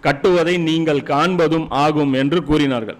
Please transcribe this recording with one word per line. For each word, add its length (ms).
கட்டுவதை 560
நீங்கள் 440
காண்பதும் 680
ஆகும்" 440
என்று 320
கூறினார்கள். 560